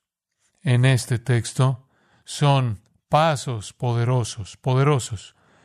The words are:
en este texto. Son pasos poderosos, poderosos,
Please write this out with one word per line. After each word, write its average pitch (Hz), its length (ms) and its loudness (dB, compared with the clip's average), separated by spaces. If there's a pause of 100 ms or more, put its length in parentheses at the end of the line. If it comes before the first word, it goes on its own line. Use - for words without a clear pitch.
(600)
en 123 240 2
este 127 340 0
texto. 127 720 -2 (340)
Son 135 580 0 (280)
pasos 147 640 0
poderosos, 120 840 -2
poderosos, 131 760 0 (300)